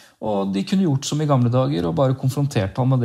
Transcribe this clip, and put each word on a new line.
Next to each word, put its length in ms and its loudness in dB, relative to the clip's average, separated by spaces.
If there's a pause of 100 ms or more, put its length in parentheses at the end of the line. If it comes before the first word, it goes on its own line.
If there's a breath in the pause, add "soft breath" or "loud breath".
(220 loud breath)
Og 320 -2
de 140 -2
kunne 180 2
gjort 240 0
som 140 -2
i 60 -2
gamle 200 4
dager, 400 0
og 80 -4
bare 220 2
konfrontert 580 -2
han 140 2
med 140 2